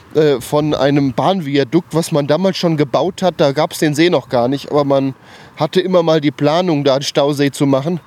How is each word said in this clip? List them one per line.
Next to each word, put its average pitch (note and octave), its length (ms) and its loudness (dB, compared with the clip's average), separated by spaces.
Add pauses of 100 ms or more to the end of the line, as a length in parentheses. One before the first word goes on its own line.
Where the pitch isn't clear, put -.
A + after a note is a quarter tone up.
(160)
äh, D3 240 2
von D3 340 -2
einem C#3 400 0
Bahnviadukt, D3+ 800 0
was E3 180 -2
man C#3+ 160 0
damals F3 300 0
schon E3 200 0
gebaut D3 440 -2
hat. F3+ 160 0
Da D3 140 2
gab's D3+ 280 -4
den D#3 140 0
See D#3+ 160 2
noch D3+ 200 0
gar A#2+ 180 0
nicht, C#3 240 -6
aber C#3+ 140 2
man C3+ 300 0 (420)
hatte D#3+ 240 0
immer F#3 220 2
mal D#3+ 180 2
die C#3+ 100 0
Planung, D3+ 520 0
da C3+ 100 2
einen C#3 100 0
Stausee C#3+ 480 0
zu D3 140 -2
machen C#3 420 0